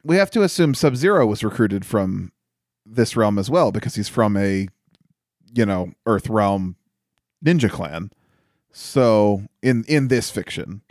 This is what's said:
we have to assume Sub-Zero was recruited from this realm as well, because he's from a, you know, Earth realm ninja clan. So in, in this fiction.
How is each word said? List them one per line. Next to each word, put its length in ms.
we 120
have 140
to 140
assume 300
Sub-Zero 520
was 160
recruited 420
from 460
this 300
realm 200
as 140
well, 220
because 240
he's 120
from 280
a, 320
you 100
know, 260
Earth 220
realm 480
ninja 240
clan. 440
So 640
in, 240
in 220
this 240
fiction. 580